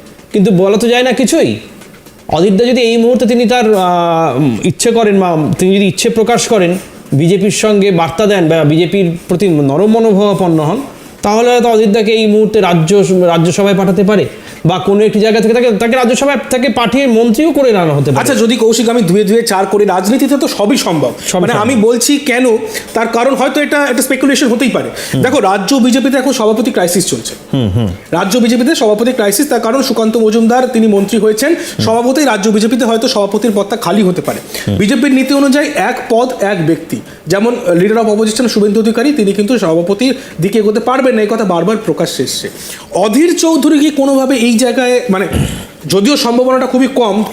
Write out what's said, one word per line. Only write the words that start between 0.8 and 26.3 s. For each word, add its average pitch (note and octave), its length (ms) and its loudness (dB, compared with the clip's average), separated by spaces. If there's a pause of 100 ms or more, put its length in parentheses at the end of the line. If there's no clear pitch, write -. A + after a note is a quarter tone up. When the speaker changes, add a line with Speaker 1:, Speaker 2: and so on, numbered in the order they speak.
Speaker 1:
যায় A#3+ 140 2
না B3+ 100 0
কিছুই। A3+ 440 0 (720)
অধীরদা F#3+ 360 2
যদি B3 160 2
এই A#3 160 2
মুহূর্তে A#3 300 2
তিনি A#3+ 200 2
তার, G#3+ 280 2
আহ, E3 920 0
ইচ্ছে G#3 240 0
করেন G#3+ 300 2
বা F3 160 0 (220)
তিনি F#3 180 2
যদি G3+ 100 2
ইচ্ছে G3+ 240 -2
প্রকাশ A3 380 0
করেন, F3+ 260 2 (380)
বিজেপির F3 380 2
সঙ্গে G#3 400 2
বার্তা E3+ 360 0
দেন F#3+ 220 2
বা D#3+ 160 2
বিজেপির E3+ 520 0 (120)
প্রতি F#3+ 200 0
নরম D3+ 420 0
মনোভাবাপন্ন G3+ 720 2
হন, F#3 200 -2 (400)
তাহলে A3+ 280 2
হয়তো A#3+ 180 2
অধীরদাকে A3 440 2
এই A3 140 0
মুহূর্তে G#3+ 340 2
রাজ্য, F3+ 440 2 (180)
রাজ্যসভায় F3 520 2
পাঠাতে F#3 300 0
পারে F#3+ 200 2 (420)
বা F3 120 0
কোনো G3+ 260 2
একটি G#3 160 0
জায়গা A3 200 2
থেকে G#3+ 140 2
তাকে, B3 160 2
তাকে A3+ 260 0
রাজ্যসভায় C4 420 0 (120)
তাকে B3+ 180 0
পাঠিয়ে B3+ 380 0
মন্ত্রীও A#3 460 2
করে C4 240 2
আনা E3 180 0
হতে C#3+ 160 0
পারে। C3+ 100 0
Speaker 2:
আচ্ছা, C#4 140 0
যদি A3+ 220 2
কৌশিক A3 320 2
আমি A#3 140 2
দুয়ে F#3+ 220 2
দুয়ে A3 180 2
চার G3 240 -2
করি, G3+ 180 0
রাজনীতিতে G#3 520 0
তো C#4+ 120 -2
সবই D4+ 280 0
সম্ভব। D3 360 -2 (140)
Speaker 1:
সবই F#3 140 -2
Speaker 2:
মানে, G3+ 120 0
Speaker 1:
সম্ভব। G#3+ 120 -2
Speaker 2:
আমি B3+ 180 0
বলছি A#3+ 360 2
কেন, B3 380 0 (380)
তার A3+ 120 -2
কারণ A#3 280 0
হয়তো C#4 260 0
এটা C#4+ 260 0
একটা B3+ 160 -2
স্পেকুলেশন C4 460 0
হতেই A#3+ 200 0
পারে। - 200 -2 (260)
Speaker 1:
হুম। C3 80 0
Speaker 2:
দেখো, C4 180 0
রাজ্য G3 340 0
বিজেপিতে B3+ 440 2
এখন C4+ 140 0